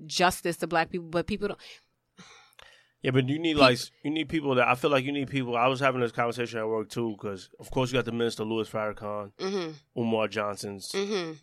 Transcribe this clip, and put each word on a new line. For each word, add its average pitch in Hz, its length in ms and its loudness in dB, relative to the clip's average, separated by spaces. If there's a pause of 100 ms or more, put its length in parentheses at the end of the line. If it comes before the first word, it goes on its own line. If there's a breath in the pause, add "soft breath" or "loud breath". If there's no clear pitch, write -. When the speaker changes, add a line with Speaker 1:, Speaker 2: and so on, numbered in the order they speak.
Speaker 1:
justice 175 520 2
to 175 80 -4
black 165 240 2
people, 170 180 -6
but 165 180 -2
people 202 220 -4
don't. - 120 -10 (1400 loud breath)
Speaker 2:
Yeah, 139 80 0
but 127 180 4
you 147 100 0
need, 165 180 2
Speaker 1:
Pe- 147 40 6
Speaker 2:
like, 127 180 8 (240)
you 147 80 -2
need 156 200 -2
people 143 240 0
that, 123 120 6
I 127 100 6
feel 151 140 2
like 135 140 4
you 139 80 -4
need 139 160 -2
people. 127 280 -2
I 120 100 4
was 131 140 2
having 131 200 2
this 117 120 0
conversation 120 460 -2
at 110 80 -2
work, 110 220 -2
too, 113 320 -2
'cause, 98 300 -8 (100)
of - 100 -16
course, 127 220 0
you 127 60 2
got 117 80 0
the 117 60 -4
Minister 117 320 0
Louis 110 240 -2
Farrakhan, 104 680 -6
Speaker 1:
Mm-hmm. 170 600 -6
Speaker 2:
Umar 110 280 2
Johnson's, 101 640 -6
Speaker 1:
Mm-hmm. 196 400 -2 (100)